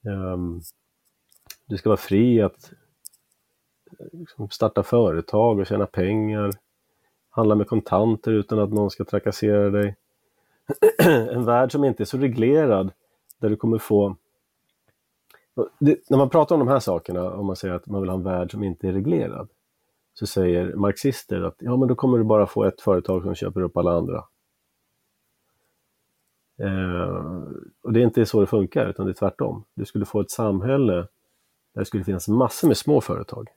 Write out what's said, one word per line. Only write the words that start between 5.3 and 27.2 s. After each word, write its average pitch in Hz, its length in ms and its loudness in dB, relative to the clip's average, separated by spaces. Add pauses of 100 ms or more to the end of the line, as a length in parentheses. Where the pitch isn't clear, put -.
och 95 80 -2
tjäna 101 180 -2
pengar, 107 680 -2 (760)
handla 107 260 2
med 104 120 2
kontanter 110 640 0
utan 107 280 0
att 101 140 0
någon 104 180 0
ska - 140 -8
trakassera 104 640 0
dig. 101 260 -2 (1040)
<clears throat> - 60 6 (260)
En 120 140 -2
värld 120 260 4
som 143 120 0
inte 123 200 0
är - 20 -2
så - 120 -6
reglerad, 120 760 2 (480)
där 110 100 -2
du 107 60 0
kommer 113 220 -2
få... 101 380 0 (1600)
Det, 147 300 2
när 135 80 4
man 135 120 4
pratar 165 260 4
om 151 40 2
de 123 80 2
här 131 120 2
sakerna, 90 520 -4
om 98 140 -8
man 95 100 -4
säger 92 180 -8
att 87 140 -10
man 98 140 -6
vill 92 80 -4
ha 92 80 -4
en 90 60 -6
värld 90 280 -4
som 104 120 -8
inte 95 240 -6
är 92 60 -2
reglerad, 143 560 -4 (640)
så 104 140 -8
säger 90 480 0
marxister 101 680 -2
att 87 180 -6
ja, 123 180 -2
men 131 100 2
då 123 80 2
kommer 127 220 2
du 113 60 4
bara 107 240 4
få 107 160 -2
ett 95 180 0
företag 92 420 0
som 95 120 -6
köper 92 260 -6
upp 87 160 -4
alla 87 200 2
andra. 87 260 -4 (2250)
Eh, 90 840 -6 (380)